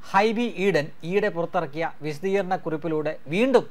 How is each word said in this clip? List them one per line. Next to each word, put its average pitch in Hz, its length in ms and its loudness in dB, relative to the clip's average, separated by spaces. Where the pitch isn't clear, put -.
ഹൈബി 220 340 4
ഈഡൻ 165 220 2
ഈയിടെ 202 280 2
പുറത്തിറക്കിയ 160 520 -2
വിശദീകരണക്കുറിപ്പിലൂടെ 160 1080 -2
വീണ്ടും 233 360 4